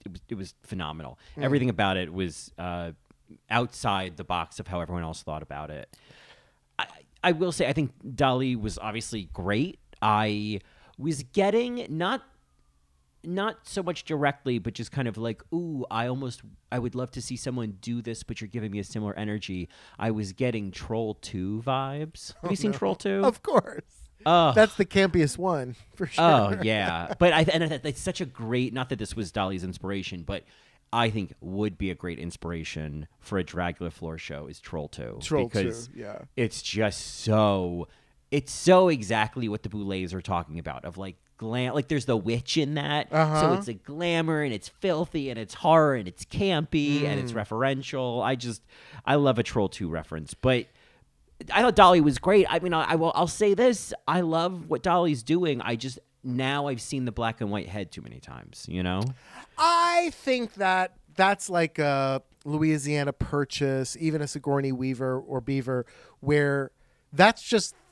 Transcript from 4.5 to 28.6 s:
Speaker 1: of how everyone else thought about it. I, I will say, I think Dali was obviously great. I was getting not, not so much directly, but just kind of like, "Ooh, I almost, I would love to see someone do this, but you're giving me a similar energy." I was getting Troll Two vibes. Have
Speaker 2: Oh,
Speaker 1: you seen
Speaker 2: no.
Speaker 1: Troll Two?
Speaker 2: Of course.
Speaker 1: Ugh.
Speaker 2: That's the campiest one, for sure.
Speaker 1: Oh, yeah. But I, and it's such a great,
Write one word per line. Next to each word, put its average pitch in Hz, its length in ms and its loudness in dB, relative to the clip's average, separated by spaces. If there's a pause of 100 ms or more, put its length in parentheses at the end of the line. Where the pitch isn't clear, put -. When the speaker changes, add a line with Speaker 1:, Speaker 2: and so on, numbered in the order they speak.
Speaker 1:
of - 80 -10
how 87 140 -4
everyone 87 220 -6
else 80 200 -10
thought 78 180 -8
about 76 300 -12
it. 73 180 -14 (880)
I, - 80 -2 (380)
I 180 80 6
will 175 200 2
say, 151 160 0
I 143 60 2
think 147 180 0 (140)
Dali 127 520 2
was 107 200 -4
obviously 107 460 -8 (100)
great. 104 460 0 (200)
I 107 600 2 (380)
was 135 240 -4 (100)
getting 233 560 2
not, 185 320 -2 (1000)
not 196 440 -4
so - 140 -4
much 170 240 -4
directly, 139 540 0
but 101 140 -6
just - 180 -10
kind 135 160 -2
of 107 100 -6
like, 113 240 -6 (120)
"Ooh, 165 360 -4
I 117 180 -2
almost, 127 340 -6 (300)
I 123 60 -2
would 120 160 -4
love 127 180 -4
to 127 100 -10
see 123 140 -8
someone 117 460 -6
do 120 200 -4
this, 110 200 -8
but - 180 -10
you're 110 80 -8
giving 107 240 -6
me 101 80 -4
a 98 40 -4
similar 104 340 -4
energy." 98 500 -4 (300)
I 113 140 -2
was 107 220 -4
getting 113 380 -2
Troll 110 440 -4
Two 101 500 -6
vibes. 135 680 -6
Have - 100 -12
Speaker 2:
Oh, 170 60 -2
Speaker 1:
you 196 40 0
seen 208 160 0
Speaker 2:
no. 156 60 -2
Speaker 1:
Troll 196 180 -2
Two? 196 300 -2
Speaker 2:
Of 226 160 2
course. - 400 0 (460)
Speaker 1:
Ugh. 165 280 6
Speaker 2:
That's 214 200 8
the 202 100 2
campiest 175 520 4
one, 143 380 -2 (200)
for 175 120 -6
sure. - 160 2
Speaker 1:
Oh, 113 400 6
yeah. 92 560 0
But 175 140 8
I, 156 80 6 (100)
and 165 120 2
it's 151 380 -4
such - 200 -4
a - 40 -4
great, 123 480 -2